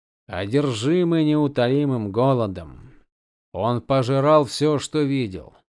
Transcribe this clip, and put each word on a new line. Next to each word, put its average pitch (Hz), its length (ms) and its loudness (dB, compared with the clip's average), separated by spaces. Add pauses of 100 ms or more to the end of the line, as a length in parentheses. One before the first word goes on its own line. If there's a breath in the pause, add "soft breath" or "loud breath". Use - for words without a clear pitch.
(280)
Одержимый 139 960 0
неутолимым 139 880 0
голодом, 101 800 -2 (600)
он 117 280 -2
пожирал 135 640 2
всё, 143 340 0
что 151 260 -4
видел. 120 500 -4 (160)